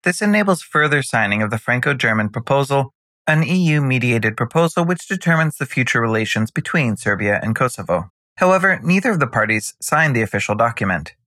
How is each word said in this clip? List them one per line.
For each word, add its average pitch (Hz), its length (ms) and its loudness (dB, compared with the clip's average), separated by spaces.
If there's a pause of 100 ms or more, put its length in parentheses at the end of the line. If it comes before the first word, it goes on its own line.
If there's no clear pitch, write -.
This 180 180 0
enables 208 400 2
further 147 440 0
signing 107 360 0
of 107 100 0
the 113 80 -4
Franco-German 123 720 0
proposal, 135 640 0 (320)
an 156 200 2
E 180 100 0
U-mediated 127 840 2
proposal 165 480 0
which 170 220 -4
determines 160 500 0
the 135 100 -6
future 123 340 -2
relations 110 500 0
between 127 460 -2
Serbia 104 480 0
and 110 100 -2
Kosovo. 90 540 -2 (300)
However, 185 440 2
neither 190 300 2
of 165 80 0
the 131 80 0
parties 110 520 -2
signed 151 360 0
the 113 60 2
official 104 340 -2
document. 101 580 -2 (120)